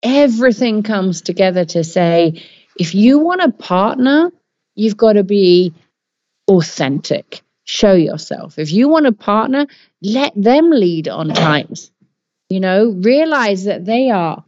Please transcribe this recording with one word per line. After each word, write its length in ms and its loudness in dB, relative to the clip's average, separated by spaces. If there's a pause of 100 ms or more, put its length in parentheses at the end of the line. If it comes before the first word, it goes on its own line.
Everything 760 0
comes 400 -4
together 420 -2
to 200 -4
say, 580 0 (380)
if 160 -4
you 240 4
want 240 0
a 80 2
partner, 800 0 (420)
you've 240 -2
gotta 260 4
be 500 2 (720)
authentic. 960 -2 (240)
Show 280 2
yourself. 640 -4
If 140 -6
you 160 2
want 180 2
a 60 2
partner, 560 -2 (340)
let 340 -4
them 360 4
lead 360 0
on 220 -6
times. 600 -2 (580)
You 120 -4
know, 280 2
realize 760 0
that 200 -6
they 240 -2
are 380 -4